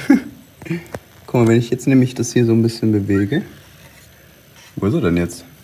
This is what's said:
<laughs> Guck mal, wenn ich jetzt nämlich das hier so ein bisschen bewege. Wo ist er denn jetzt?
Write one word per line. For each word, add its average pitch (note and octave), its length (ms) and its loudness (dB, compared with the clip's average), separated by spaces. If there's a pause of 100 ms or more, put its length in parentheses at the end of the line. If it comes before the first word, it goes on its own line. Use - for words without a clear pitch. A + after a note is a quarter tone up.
<laughs> - 1160 -4
Guck B2+ 140 0
mal, A2+ 80 4
wenn A2+ 100 4
ich A#2+ 120 -2
jetzt B2+ 180 -4
nämlich B2+ 260 2
das - 180 -6
hier A#2+ 140 2
so A2+ 60 2
ein A2+ 100 2
bisschen A2+ 300 -2
bewege. G2+ 500 0 (1300)
Wo - 100 -4
ist A2+ 80 0
er E3 60 0
denn F2 160 0
jetzt? F2 280 -4 (200)